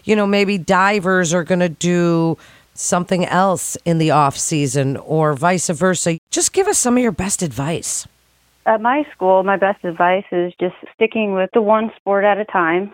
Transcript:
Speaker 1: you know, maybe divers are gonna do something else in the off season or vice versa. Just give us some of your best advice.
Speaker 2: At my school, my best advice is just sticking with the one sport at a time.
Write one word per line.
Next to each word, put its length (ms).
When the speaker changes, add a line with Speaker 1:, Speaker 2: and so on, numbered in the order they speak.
Speaker 1:
you 80
know, 100
maybe 320
divers 760
are 100
gonna 240
do 720
something 520
else 580
in 140
the 140
off 260
season 580
or 380
vice 340
versa. 520
Just 220
give 160
us 80
some 180
of 80
your 80
best 300
advice. 640
Speaker 2:
At 160
my 300
school, 300
my 160
best 260
advice 480
is 280
just 160
sticking 400
with 220
the 60
one 340
sport 280
at 140
a 80
time. 480